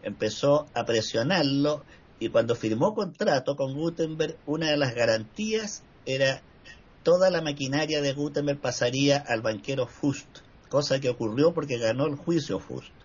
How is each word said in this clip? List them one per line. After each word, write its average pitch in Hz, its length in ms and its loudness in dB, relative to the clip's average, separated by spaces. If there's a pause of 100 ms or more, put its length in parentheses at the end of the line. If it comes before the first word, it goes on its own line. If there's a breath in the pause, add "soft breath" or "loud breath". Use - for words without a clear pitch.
Empezó 143 720 0
a 117 100 -2
presionarlo 143 1000 0 (340 loud breath)
y 113 100 -4
cuando 117 260 2
firmó 120 400 0
contrato 180 640 0
con 135 180 -4
Gutenberg, 160 640 -2 (100)
una 156 240 -2
de 147 60 4
las 135 180 0
garantías 208 880 -2 (240)
era 135 360 0 (600 loud breath)
toda 180 280 6
la 170 100 0
maquinaria 147 600 -2
de 139 100 0
Gutenberg 143 480 -2
pasaría 135 580 2
al 120 240 -2
banquero 113 440 -4
Fust, - 540 -6 (280)
cosa 139 320 0
que 123 80 0
ocurrió 120 460 2
porque 147 240 -4
ganó 117 280 2
el 143 100 -2
juicio 151 420 -2
Fust. - 340 -12 (120)